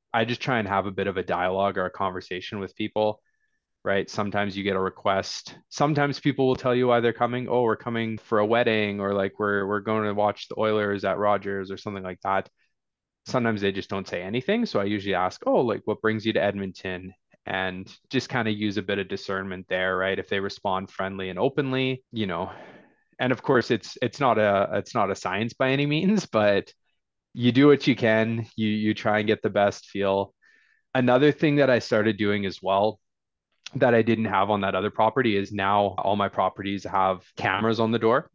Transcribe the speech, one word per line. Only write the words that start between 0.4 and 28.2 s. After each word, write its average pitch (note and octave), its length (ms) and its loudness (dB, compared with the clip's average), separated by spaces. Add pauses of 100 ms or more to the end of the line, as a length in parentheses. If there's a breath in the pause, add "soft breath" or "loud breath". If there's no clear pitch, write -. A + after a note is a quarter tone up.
try C3 180 0
and G2+ 80 -2
have G2 180 0
a G2+ 60 -6
bit F#2+ 160 -2
of F#2+ 80 -2
a F#2 80 -2
dialogue F#2 540 0
or F#2 80 -2
a F2+ 40 -4
conversation F#2 720 -6
with F#2+ 160 -8
people, G#2+ 460 -2 (640)
right? G2 260 -2
Sometimes G2+ 480 -4
you G2 60 -6
get G2 120 -2
a F#2 40 -2
request. - 800 -4 (120)
Sometimes C#3+ 500 0
people C3+ 280 0
will B2+ 100 2
tell B2 180 0
you B2+ 120 2
why A#2+ 120 4
they're A#2 140 2
coming. A#2+ 340 -2
"Oh, B2 160 2
we're A2 140 0
coming A2+ 400 -4
for A2 220 0
a G#2 60 4
wedding," A2 540 2
or, G2+ 140 0
like, G2 260 -2
"We're, G2+ 260 0
we're G2+ 140 -2
going A2 240 -2
to G#2 100 -2
watch G#2 360 -2
the - 100 -8
Oilers G#2 460 0
at F#2+ 120 0
Rogers," G2 540 -2
or F#2+ 60 -8
something G2 260 -10
like F#2 180 -10
that. G2 280 -2 (760)
Sometimes A#2 360 -2
they G2 100 0
just F#2+ 180 -8
don't G2 180 -6
say F2+ 140 -6
anything. C3 440 -2
So - 140 -4
I G2+ 60 -2
usually G2+ 300 -2
ask, F2+ 300 -4
"Oh, B3+ 160 2
like, G#2+ 240 -2
what G#2+ 160 -4
brings A2 240 -2
you A2 80 0
to G#2 100 2
Edmonton?" F#2+ 720 -6 (320)
And F#2+ 440 -6 (200)
just B2+ 180 -2
kinda A2+ 240 -2
use G#2 240 -2
a G#2+ 60 -2
bit G2+ 180 -4
of F#2+ 80 -6
discernment F#2+ 640 -8
there, F#2 260 0
right? F#2+ 240 0
If F#2 80 -10
they G2 140 -2
respond G2 500 -4
friendly F#2+ 380 -6
and F2+ 100 -8
openly, C3 720 -2
you A2 160 -4
know, F2+ 240 -4 (680 loud breath)
and B2+ 120 0
of A#2+ 100 -2
course B2+ 300 2
it's, - 300 -2
it's A#2+ 180 -4
not B2 180 4
a, G2+ 360 4
it's G2+ 200 -4
not G2+ 180 0
a F#2+ 40 -2
science G2+ 380 -4
by C3 160 0
any C#3 160 0
means, F3+ 400 0
but G2+ 480 2 (600)
you A#2+ 200 2
do C#3 140 8
what C#3 200 6
you C3+ 80 4
can. A2 520 2 (100)